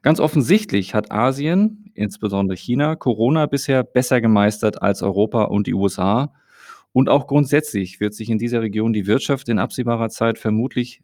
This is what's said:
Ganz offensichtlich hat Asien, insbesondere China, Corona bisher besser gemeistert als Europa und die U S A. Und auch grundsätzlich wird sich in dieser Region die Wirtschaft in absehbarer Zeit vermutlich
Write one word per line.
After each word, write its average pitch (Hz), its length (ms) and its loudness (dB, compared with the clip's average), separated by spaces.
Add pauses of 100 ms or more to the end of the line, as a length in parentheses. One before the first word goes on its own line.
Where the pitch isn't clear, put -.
Ganz 156 180 2
offensichtlich 151 760 0
hat 107 160 -2
Asien, 143 840 0
insbesondere 98 640 -2
China, 143 380 -2
Corona 135 520 0
bisher 135 360 0
besser 123 380 0
gemeistert 107 640 2
als 98 200 0
Europa 104 420 0
und 101 220 0
die 98 80 -2
U 95 120 0
S 95 120 -2
A. 107 340 0 (600)
Und 127 160 2
auch 139 180 2
grundsätzlich 135 720 0
wird 104 160 -2
sich 113 160 -8
in 110 80 0
dieser 117 240 -2
Region 110 300 -2
die 101 160 -2
Wirtschaft 135 400 0
in 113 100 0
absehbarer 117 520 -2
Zeit 113 280 -2
vermutlich 117 640 -4